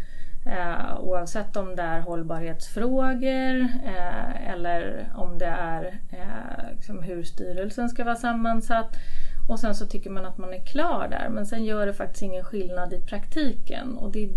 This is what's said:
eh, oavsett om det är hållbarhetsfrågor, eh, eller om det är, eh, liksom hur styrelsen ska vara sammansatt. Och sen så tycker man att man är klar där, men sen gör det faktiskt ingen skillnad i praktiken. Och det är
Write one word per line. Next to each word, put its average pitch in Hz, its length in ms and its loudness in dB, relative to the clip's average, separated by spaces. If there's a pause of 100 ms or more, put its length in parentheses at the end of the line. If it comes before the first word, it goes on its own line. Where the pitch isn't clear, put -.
(460)
eh, - 540 2
oavsett 190 580 2
om 185 180 -2
det 180 60 -4
är 165 180 2
hållbarhetsfrågor, 247 1600 -2 (240)
eh, - 680 0
eller 175 640 -2
om 180 220 2
det 175 80 4
är, 170 540 -2 (120)
eh, - 600 -2
liksom 190 320 -2
hur 175 200 -6
styrelsen 196 680 -2
ska 233 140 0
vara 233 120 -2
sammansatt. 226 800 0 (540)
Och 226 100 4
sen 208 160 4
så - 100 2
tycker 196 240 0
man 190 160 0
att 185 120 -2
man 190 160 -6
är 185 120 -2
klar 302 460 2
där, - 180 -4
men 214 160 -2
sen 226 200 0
gör 208 200 0
det 202 80 -2
faktiskt - 300 -2
ingen 185 200 0
skillnad 180 500 -2
i 180 80 2
praktiken. 247 960 0
Och 208 140 -2
det 214 120 0
är 202 140 0